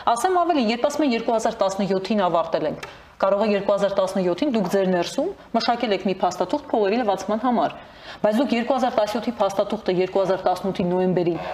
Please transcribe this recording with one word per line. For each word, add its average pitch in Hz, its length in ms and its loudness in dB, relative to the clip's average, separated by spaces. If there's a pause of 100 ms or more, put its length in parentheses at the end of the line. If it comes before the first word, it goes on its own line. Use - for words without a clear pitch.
Ասեմ 359 300 2
ավելի, 330 240 2 (100)
երբ 240 160 0
ասում 311 160 0
են 247 80 2
երկու 226 220 0
հազար 220 240 0
տասնյոթին 196 680 0
ավարտել 160 440 0
ենք, - 180 -8 (320)
կարող 196 200 4
է 220 140 2
երկու 202 220 2
հազար 196 200 0
տասնյոթին 190 640 0
դուք 190 160 0
ձեր 196 160 2
ներսում 185 400 0 (260)
մշակել 233 400 0
եք 185 140 -2
մի 185 100 -2
փաստաթուղթ 185 540 -2
փողերի 214 260 2
լվացման 208 460 -2
համար, 202 280 0 (460)
բայց 214 200 2
դուք 240 180 0
երկու 240 180 0
հազար 247 240 0
տասնյոթի 226 400 -2
փաստաթուղթը 202 600 0
երկու 185 240 0
հազար 185 260 0
տասնութին 180 440 -2
նոյեմբերին 180 480 0 (120)